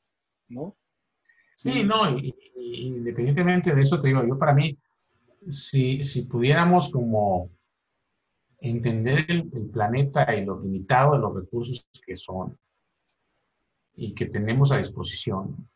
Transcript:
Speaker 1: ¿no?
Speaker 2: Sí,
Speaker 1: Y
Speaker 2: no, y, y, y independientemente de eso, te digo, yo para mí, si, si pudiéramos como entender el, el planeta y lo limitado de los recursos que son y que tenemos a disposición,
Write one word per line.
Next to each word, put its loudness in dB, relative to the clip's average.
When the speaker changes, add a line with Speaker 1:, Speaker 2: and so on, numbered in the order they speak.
Speaker 1:
¿no? -12
Speaker 2:
Sí, -2
Speaker 1:
Y 2
Speaker 2:
no, 2
y, -6
y, -14
y -8
independientemente 0
de 6
eso, 4
te 0
digo, 4
yo 0
para 4
mí, 2
si, -2
si -4
pudiéramos 2
como 0
entender 0
el, -2
el -8
planeta 2
y -2
lo -4
limitado 2
de 4
los -2
recursos -8
que -12
son -10
y -10
que -4
tenemos 2
a 4
disposición, -6